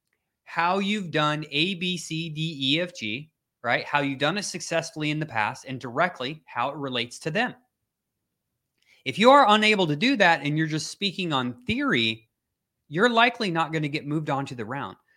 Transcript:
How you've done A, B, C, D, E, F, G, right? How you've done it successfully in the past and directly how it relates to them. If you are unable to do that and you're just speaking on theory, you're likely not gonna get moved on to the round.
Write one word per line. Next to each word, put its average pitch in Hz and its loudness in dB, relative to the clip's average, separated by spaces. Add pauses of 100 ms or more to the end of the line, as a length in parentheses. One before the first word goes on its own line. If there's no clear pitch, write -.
(440)
How 175 -2
you've 202 -2
done 151 0
A, 160 0
B, 180 -4
C, 165 -8
D, 160 -6
E, 139 0
F, 175 -6
G, 113 -8 (320)
right? 123 0
How 147 0
you've 139 -2
done 151 0
it 202 -6
successfully 160 -6
in 151 -2
the 156 -4
past 113 -4
and 131 -10
directly 139 -4
how 123 -4
it 143 -10
relates 127 -6
to 160 -6
them. 220 -2 (1500)
If 131 -6
you 226 8
are 277 8
unable 214 4
to 147 2
do 247 2
that 170 6
and 147 0
you're 160 2
just 151 -4
speaking 180 -4
on 123 -2
theory, 165 0 (600)
you're 180 2
likely 233 2
not 165 0
gonna 156 0
get 143 -4
moved 151 -2
on 135 0
to 135 -10
the 117 -8
round. 113 -8 (200)